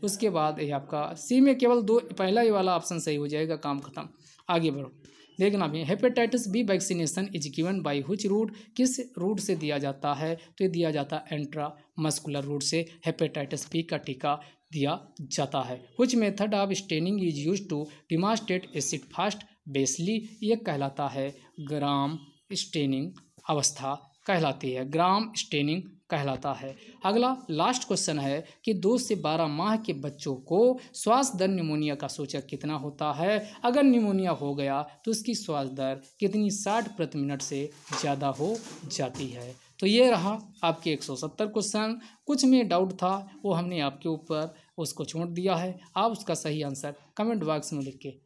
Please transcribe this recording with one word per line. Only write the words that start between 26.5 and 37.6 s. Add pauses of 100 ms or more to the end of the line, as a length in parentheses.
है। (300)
अगला (140)
लास्ट
क्वेश्चन
है (200)
कि
दो
से
बारह
माह
के
बच्चों
को (160)
श्वास
दर
निमोनिया
का
सूचक
कितना
होता
है? (120)
अगर
निमोनिया
हो
गया, (180)
तो
उसकी
श्वास
दर (180)
कितनी,
साठ
प्रति
मिनट
से (320)